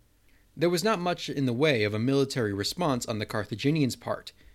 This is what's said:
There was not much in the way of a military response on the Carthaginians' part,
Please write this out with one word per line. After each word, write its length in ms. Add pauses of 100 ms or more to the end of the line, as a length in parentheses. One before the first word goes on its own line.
(580)
There 120
was 160
not 160
much 260
in 180
the 60
way 320
of 100
a 60
military 540
response 540
on 120
the 60
Carthaginians' 720
part, 340 (240)